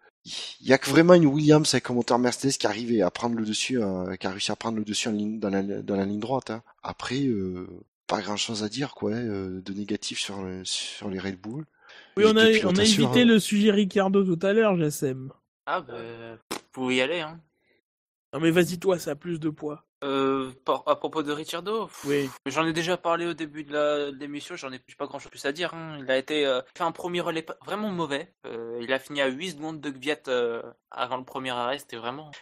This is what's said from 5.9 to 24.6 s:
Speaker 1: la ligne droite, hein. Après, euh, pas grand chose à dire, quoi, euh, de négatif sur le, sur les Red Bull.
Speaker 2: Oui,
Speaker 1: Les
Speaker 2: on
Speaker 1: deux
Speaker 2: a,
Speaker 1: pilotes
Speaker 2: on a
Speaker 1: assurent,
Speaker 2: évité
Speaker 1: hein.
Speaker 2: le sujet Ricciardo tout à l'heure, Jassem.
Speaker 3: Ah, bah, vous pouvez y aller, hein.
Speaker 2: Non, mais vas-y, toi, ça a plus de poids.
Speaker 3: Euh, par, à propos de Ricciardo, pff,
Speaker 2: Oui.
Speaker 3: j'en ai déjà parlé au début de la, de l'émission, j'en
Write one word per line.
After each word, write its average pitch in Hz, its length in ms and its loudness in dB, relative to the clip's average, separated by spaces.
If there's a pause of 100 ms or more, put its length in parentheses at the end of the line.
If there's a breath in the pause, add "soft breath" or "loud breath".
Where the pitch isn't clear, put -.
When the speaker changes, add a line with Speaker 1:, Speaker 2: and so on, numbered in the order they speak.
Speaker 1:
la 98 80 0
ligne 101 160 -4
droite, 117 300 -4
hein. 113 120 -8 (200 soft breath)
Après, 127 440 -6
euh, 92 400 -4 (400)
pas 101 160 -2
grand 101 140 -4
chose 107 260 -4
à 107 60 -2
dire, 131 260 -6
quoi, 104 160 -4
euh, 98 500 -4
de 95 140 -10
négatif 104 440 -6
sur 98 240 -8
le, 92 220 -10
sur - 460 -8
les 92 80 -6
Red 95 220 -6
Bull. 120 260 -10 (500 loud breath)
Speaker 2:
Oui, 202 80 4
Speaker 1:
Les 220 60 10
Speaker 2:
on 214 40 4
Speaker 1:
deux 220 60 6
Speaker 2:
a, 220 100 8
Speaker 1:
pilotes 208 240 4
Speaker 2:
on 185 40 4
a 202 40 4
Speaker 1:
assurent, 220 260 6
Speaker 2:
évité 247 140 6
Speaker 1:
hein. - 40 8
Speaker 2:
le 226 120 8
sujet 208 320 4
Ricciardo 196 540 4
tout 180 220 0
à 196 80 4
l'heure, 214 240 4
Jassem. 139 520 -2 (360)
Speaker 3:
Ah, 165 160 -2
bah, 123 120 -16 (560)
vous - 80 -8 (140)
pouvez 127 240 0
y 127 60 4
aller, 160 180 0
hein. 160 180 -10 (920)
Speaker 2:
Non, 143 80 -4
mais 165 100 4
vas-y, 175 280 4
toi, 185 200 0
ça 160 140 -6
a - 20 -4
plus 170 260 -8
de 156 100 -4
poids. 151 320 -10 (220)
Speaker 3:
Euh, 135 460 0 (160)
par, 135 200 0
à 147 100 4
propos 151 260 -6
de 143 100 -4
Ricciardo, 175 540 -6
pff, - 180 -18
Speaker 2:
Oui. 143 240 -2 (160)
Speaker 3:
j'en 143 220 0
ai 165 80 -2
déjà 170 240 -2
parlé 170 280 -2
au 170 60 -4
début 151 320 -10
de 143 80 -16
la, 147 400 0
de 135 60 -14
l'émission, 143 360 -12
j'en 143 160 -12